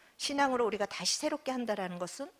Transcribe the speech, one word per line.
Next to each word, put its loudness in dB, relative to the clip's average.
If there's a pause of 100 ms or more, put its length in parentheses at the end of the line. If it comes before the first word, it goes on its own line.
(180)
신앙으로 2
우리가 2
다시 -2
새롭게 -2
한다라는 -2
것은 -6